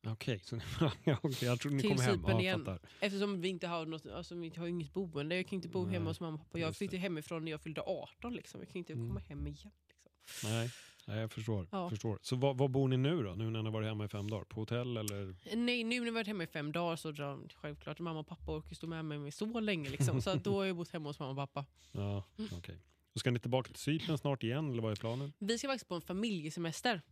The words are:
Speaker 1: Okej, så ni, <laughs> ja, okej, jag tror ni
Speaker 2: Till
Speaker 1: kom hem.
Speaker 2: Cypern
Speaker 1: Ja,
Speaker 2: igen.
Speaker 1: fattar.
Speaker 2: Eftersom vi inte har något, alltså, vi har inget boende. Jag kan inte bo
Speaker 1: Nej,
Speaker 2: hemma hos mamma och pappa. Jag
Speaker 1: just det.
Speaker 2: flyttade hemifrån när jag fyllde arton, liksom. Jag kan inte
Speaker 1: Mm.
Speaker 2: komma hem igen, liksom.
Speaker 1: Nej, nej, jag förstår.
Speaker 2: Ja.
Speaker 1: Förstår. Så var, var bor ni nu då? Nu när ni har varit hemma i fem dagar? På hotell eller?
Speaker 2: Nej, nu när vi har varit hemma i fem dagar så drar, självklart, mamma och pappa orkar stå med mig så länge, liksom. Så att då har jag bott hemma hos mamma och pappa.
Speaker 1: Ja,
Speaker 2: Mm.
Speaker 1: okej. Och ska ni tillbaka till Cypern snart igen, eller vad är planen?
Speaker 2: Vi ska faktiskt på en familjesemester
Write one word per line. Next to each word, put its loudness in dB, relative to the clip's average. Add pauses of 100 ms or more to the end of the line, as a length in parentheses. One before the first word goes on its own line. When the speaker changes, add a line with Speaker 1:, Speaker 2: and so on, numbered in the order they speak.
Speaker 1:
Okej, 0
så -6
ni, -2 (180)
<laughs> 4
ja, 6
okej, 2
jag 4
tror 0
ni 4
Speaker 2:
Till 4
Speaker 1:
kom 6
hem. 6
Speaker 2:
Cypern 2
Speaker 1:
Ja, 6
Speaker 2:
igen. 2
Speaker 1:
fattar. -4 (200)
Speaker 2:
Eftersom 2
vi 2
inte -2
har 0
något, -6
alltså, -8
vi -6
har -4
inget -2
boende. 0
Jag 2
kan -2
inte -2
bo 2
Speaker 1:
Nej, 2
Speaker 2:
hemma 2
hos -2
mamma -2
och -6
pappa. -6
Jag 2
Speaker 1:
just 0
det. -12
Speaker 2:
flyttade -2
hemifrån -2
när -2
jag -4
fyllde -4
arton, -4
liksom. -10
Jag -10
kan -8
inte -8
Speaker 1:
Mm. -2
Speaker 2:
komma -2
hem -10
igen, -4
liksom. -16 (720)
Speaker 1:
Nej, 2 (380)
nej, -2
jag -2
förstår. 0
Speaker 2:
Ja. -2
Speaker 1:
Förstår. -2
Så -2
var, 4
var 6
bor 4
ni 6
nu 4
då? -2
Nu 0
när 0
ni 0
har 0
varit 0
hemma -2
i -6
fem -4
dagar? -4
På -8
hotell 0
eller? -2 (200)
Speaker 2:
Nej, 2
nu 2
när 0
vi 0
har -2
varit 0
hemma 0
i -2
fem -2
dagar 2
så -6
drar, -4 (160)
självklart, -8
mamma -2
och -6
pappa -8
orkar -10
stå -8
med -4
mig -4
så -2
länge, 2
liksom. 4
Så 0
att 2
då 4
har 4
jag 2
bott -4
hemma -4
hos -6
mamma -2 (120)
och -6
pappa. -4 (260)
Speaker 1:
Ja, 0 (140)
Speaker 2:
Mm. -4
Speaker 1:
okej. -10 (360)
Och -2
ska 4
ni 4
tillbaka 0
till -12
Cypern 2
snart 0
igen, 0
eller 0
vad 2
är 2
planen? -2
Speaker 2:
Vi 0
ska -4
faktiskt -2
på -4
en -2
familjesemester 0 (100)